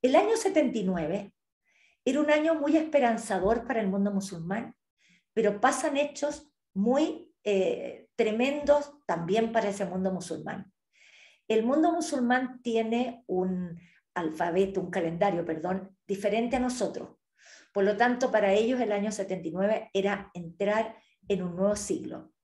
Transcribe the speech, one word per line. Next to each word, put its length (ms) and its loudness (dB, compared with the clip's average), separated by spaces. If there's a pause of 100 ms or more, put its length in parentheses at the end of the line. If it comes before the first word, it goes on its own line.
El 140 4
año 200 6
setenta 440 2
y 40 -2
nueve 500 -4 (680)
era 160 2
un 120 2
año 240 4
muy 220 2
esperanzador 880 2
para 120 -2
el 80 0
mundo 240 0
musulmán, 640 -6 (580)
pero 280 0
pasan 360 2
hechos 540 -4 (220)
muy, 580 0 (120)
eh, 720 -2
tremendos 760 2 (140)
también 460 0
para 180 0
ese 160 -4
mundo 260 -2
musulmán. 640 -10 (760)
El 160 2
mundo 280 4
musulmán 720 0
tiene 640 -2
un 520 -2 (360)
alfabeto, 680 0
un 80 -6
calendario, 560 0
perdón, 500 -6 (120)
diferente 480 -2
a 40 0
nosotros. 500 -4 (640)
Por 120 2
lo 120 4
tanto, 360 2
para 220 4
ellos 280 2
el 100 0
año 200 -2
setenta 360 -6
y 40 -6
nueve 420 -2
era 400 -2
entrar 640 -2 (300)
en 160 0
un 120 -6
nuevo 200 2
siglo. 580 -6 (100)